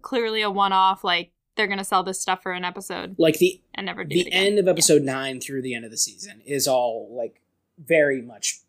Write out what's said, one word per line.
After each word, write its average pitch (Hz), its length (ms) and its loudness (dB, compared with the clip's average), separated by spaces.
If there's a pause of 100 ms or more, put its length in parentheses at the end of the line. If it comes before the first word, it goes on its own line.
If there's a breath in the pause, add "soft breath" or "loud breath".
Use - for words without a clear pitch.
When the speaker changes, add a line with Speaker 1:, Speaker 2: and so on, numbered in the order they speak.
Speaker 1:
clearly 220 400 -2
a 208 80 0
one-off, 190 540 2
like, 175 260 0 (240)
they're 214 140 0
gonna 196 160 -4
sell 190 180 2
this 185 180 -4
stuff 185 220 -2
for 185 100 -6
an 180 120 -6
episode 180 540 -8
Speaker 2:
Like, 160 200 4
the, 180 220 2 (140)
Speaker 1:
and 196 120 -8
never 180 180 -8
do 151 100 -4
Speaker 2:
the 180 80 2
Speaker 1:
it - 60 -8
again. 190 180 2
Speaker 2:
end 208 120 2
of 196 60 4
Speaker 1:
Yeah. 185 80 4
Speaker 2:
episode 156 300 4
nine 135 380 -6
through 135 220 -6
the 127 120 -6
end 117 100 -8
of 110 80 -16
the 110 40 -16
season 110 480 -6
is 139 220 -2
all, 117 500 0
like, 117 240 -8 (380)
very 147 440 2
much 117 460 -8